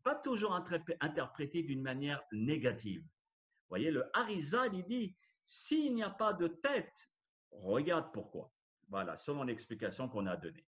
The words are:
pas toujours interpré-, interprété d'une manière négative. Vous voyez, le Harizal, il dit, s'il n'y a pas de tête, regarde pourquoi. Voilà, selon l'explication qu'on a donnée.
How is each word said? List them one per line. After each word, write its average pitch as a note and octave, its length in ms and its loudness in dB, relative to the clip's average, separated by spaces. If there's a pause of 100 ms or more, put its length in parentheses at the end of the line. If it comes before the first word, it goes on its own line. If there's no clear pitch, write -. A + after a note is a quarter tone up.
pas C#4+ 120 2
toujours G#3+ 400 0
interpré-, E3+ 460 -2
interprété D3+ 600 0
d'une C3+ 200 -2
manière C3+ 400 -2 (100)
négative. G#2+ 680 0
Vous - 640 -20
voyez, B2 220 2
le C#3 140 2 (100)
Harizal, G#3+ 600 2
il F3+ 100 -2
dit, G#3 320 -2 (300)
s'il D4 480 2
n'y A3+ 80 2
a G3 80 -2
pas G#3+ 220 2
de E3+ 160 2
tête, - 640 0 (400)
regarde C#3+ 600 2
pourquoi. - 380 -8 (380)
Voilà, F#2 280 -2
selon C#3+ 260 -4
l'explication A#2 640 -4
qu'on G2+ 180 0
a F2+ 100 0
donnée. E2 380 -8